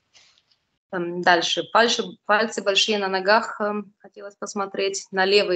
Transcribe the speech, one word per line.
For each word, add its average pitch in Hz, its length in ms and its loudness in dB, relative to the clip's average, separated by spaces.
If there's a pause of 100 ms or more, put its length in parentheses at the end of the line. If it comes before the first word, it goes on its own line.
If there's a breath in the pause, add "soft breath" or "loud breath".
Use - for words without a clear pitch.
(920 soft breath)
Эм, 175 300 -4
дальше. 170 500 2
Пальцы, 226 300 2 (240)
пальцы 214 360 0
большие 202 360 0
на 196 100 -2
ногах, 196 520 0
эм, 208 380 -4
хотелось 202 380 -20
посмотреть. 196 760 -6
Налево 196 440 2